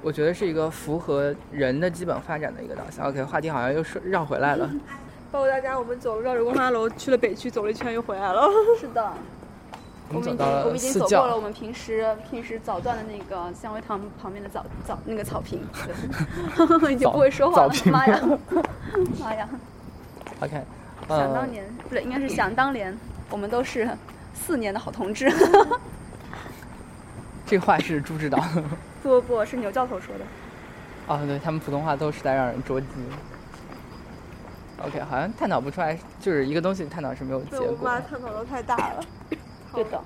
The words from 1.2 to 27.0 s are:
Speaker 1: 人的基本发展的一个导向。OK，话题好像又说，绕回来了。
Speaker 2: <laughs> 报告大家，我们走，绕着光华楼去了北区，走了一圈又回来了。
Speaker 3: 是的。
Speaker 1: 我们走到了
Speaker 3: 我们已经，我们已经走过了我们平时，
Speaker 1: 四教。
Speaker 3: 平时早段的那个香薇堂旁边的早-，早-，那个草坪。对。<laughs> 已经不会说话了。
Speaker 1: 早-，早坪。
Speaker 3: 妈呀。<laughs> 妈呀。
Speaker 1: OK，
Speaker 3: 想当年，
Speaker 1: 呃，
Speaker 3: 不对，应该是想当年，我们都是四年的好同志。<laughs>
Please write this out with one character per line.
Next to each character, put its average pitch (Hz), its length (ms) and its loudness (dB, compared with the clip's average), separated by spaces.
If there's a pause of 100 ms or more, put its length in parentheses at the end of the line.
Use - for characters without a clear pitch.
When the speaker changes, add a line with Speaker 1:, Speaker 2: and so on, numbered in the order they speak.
Speaker 1:
人 135 260 2
的 180 120 2
基 175 120 -8
本 170 200 0
发 156 160 -4
展 147 160 -2
的 120 80 -12
一 123 40 -10
个 - 80 -8
导 - 160 -8
向。 - 160 -4
OK， 135 160 -2
话 151 160 -2
题 156 120 0
好 139 100 0
像 127 140 2
又 160 100 2
说， - 220 -6
绕 180 180 2
回 135 140 -2
来 143 180 4
了。 170 100 0 (300)
Speaker 2:
<laughs> - 340 -16
报 277 120 0
告 269 40 4
大 269 140 4
家， 262 180 -2
我 247 60 -2
们 247 160 -4
走， 233 180 -2
绕 254 160 0
着 233 80 4
光 247 140 2
华 254 140 4
楼 226 180 2
去 226 220 -6
了 254 80 6
北 226 160 2
区， 240 160 -6
走 214 160 -2
了 214 40 2
一 220 40 0
圈 233 180 -4
又 233 80 -2
回 226 160 -4
来 196 160 0
了。 240 160 8 (320)
Speaker 3:
是 302 80 -8
的。 220 240 0 (960)
Speaker 1:
我 151 60 -4
们 160 80 0
走 247 120 -2
到 139 160 2
了 139 140 2
Speaker 3:
我 226 60 4
们 240 60 -2
已 - 20 -2
经， 254 100 0
我 269 60 0
们 - 0 -
已 - 0 -
经 285 80 4
走 - 60 4
过 269 180 8
了 240 100 2
我 220 60 0
们 208 100 -6
平 220 220 -10
时， 220 240 -4
Speaker 1:
四 - 20 2
教。 220 160 2 (140)
Speaker 3:
平 233 120 -6
时 226 220 -8
早 190 160 -2
段 240 160 0
的 220 60 -6
那 214 220 -8
个 175 280 -6
香 214 220 -10
薇 220 80 -6
堂 208 180 -4 (180)
旁 190 140 -10
边 202 100 -10
的 196 60 -12
早-， - 160 -8 (180)
早-， - 220 -6
那 226 100 -4
个 208 80 -4
草 196 200 -4
坪。 - 180 -6 (240)
对。 311 1040 2
<laughs> - 20 4
已 269 60 4
经 254 140 4
不 - 80 2
会 277 120 10
说 277 200 4
话 175 140 10
了。 139 40 8
Speaker 1:
早-， - 80 2
早 - 80 0
坪。 190 80 8
Speaker 3:
妈 262 140 8
呀。 - 120 8 (460)
<laughs> - 560 -2
妈 226 140 -4
呀。 214 120 -4 (920)
Speaker 1:
OK， 143 220 -4 (440)
Speaker 3:
想 139 280 2
当 262 160 0
年， 214 140 -10
Speaker 1:
呃， 226 220 -12
Speaker 3:
不 - 80 -8
对， 226 80 2
应 247 80 -4
该 262 80 -2
是 269 120 0
想 214 240 2
当 269 180 4
年， 202 240 -4 (320)
我 214 80 -4
们 202 140 -4
都 240 120 2
是 247 240 0 (460)
四 - 240 -2
年 214 160 0
的 196 80 -2
好 - 100 -8
同 190 220 -4
志。 262 200 4
<laughs> 320 60 4 (2000)